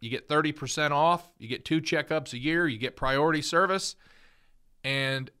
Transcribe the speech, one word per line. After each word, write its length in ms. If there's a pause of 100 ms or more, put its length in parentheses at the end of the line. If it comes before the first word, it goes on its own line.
You 80
get 180
thirty 240
percent 420
off. 440
You 100
get 160
two 160
checkups 540
a 40
year. 300
You 100
get 200
priority 440
service. 540 (880)
And 580